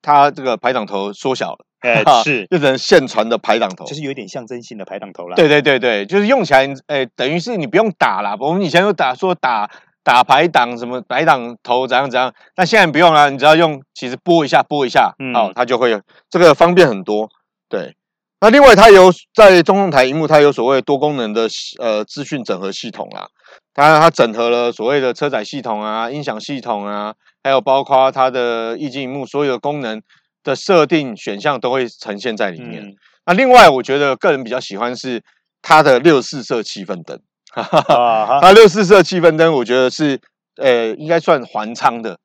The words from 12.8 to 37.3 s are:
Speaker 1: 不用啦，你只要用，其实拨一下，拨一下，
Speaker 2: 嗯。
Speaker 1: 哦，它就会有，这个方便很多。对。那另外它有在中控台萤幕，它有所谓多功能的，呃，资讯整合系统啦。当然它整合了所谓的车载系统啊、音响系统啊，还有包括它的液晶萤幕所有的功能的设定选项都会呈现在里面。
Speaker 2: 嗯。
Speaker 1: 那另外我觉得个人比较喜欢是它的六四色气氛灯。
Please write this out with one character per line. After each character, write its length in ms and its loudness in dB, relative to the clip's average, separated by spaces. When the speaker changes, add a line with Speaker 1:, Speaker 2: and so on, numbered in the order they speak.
Speaker 1:
不 140 -2
用 120 6
啦， 180 4
你 100 -8
只 40 -2
要 120 6
用， 260 0
其 120 -12
实 160 -8
拨 220 0
一 20 -10
下， 140 2
拨 240 -4
一 40 -6
下， 280 0
Speaker 2:
嗯。 160 -10
Speaker 1:
哦， 220 -2
它 100 -2
就 140 -2
会 100 2
有， 100 -2
这 80 -4
个 160 6
方 220 2
便 120 6
很 160 -6
多。 240 -4
对。 280 -10
那 100 4
另 120 6
外 140 8
它 160 8
有 200 8
在 300 6
中 140 0
控 120 -2
台 140 2
萤 140 -2
幕， 100 -4
它 140 4
有 100 4
所 140 -6
谓 160 0
多 160 -4
功 200 -4
能 160 -6
的， 140 -2
呃， 240 -4
资 200 -14
讯 200 -10
整 160 -6
合 120 -8
系 200 -14
统 180 -14
啦。 160 -18
当 160 4
然 100 6
它 100 6
整 240 0
合 160 -2
了 220 0
所 140 -8
谓 140 -2
的 140 -2
车 160 -6
载 140 -6
系 180 -12
统 200 -6
啊、 300 -8
音 120 -10
响 160 -8
系 220 -12
统 240 -8
啊， 280 -10
还 80 -4
有 100 2
包 240 -2
括 280 0
它 180 -2
的 480 -6
液 120 -10
晶 140 -12
萤 60 -12
幕 160 -10
所 180 -6
有 100 -4
的 60 -8
功 200 -8
能 220 -10
的 120 -6
设 300 0
定 300 -4
选 240 -12
项 180 -4
都 140 -6
会 160 -4
呈 320 -14
现 160 -8
在 160 -6
里 80 -16
面。 240 -16
Speaker 2:
嗯。 100 -20
Speaker 1:
那 80 0
另 160 0
外 200 8
我 120 0
觉 160 -4
得 200 -2
个 140 0
人 120 -4
比 60 -14
较 100 -8
喜 160 -14
欢 180 -6
是 300 -10
它 200 4
的 180 4
六 220 4
四 220 -12
色 180 -6
气 240 -14
氛 200 -10
灯。 120 -16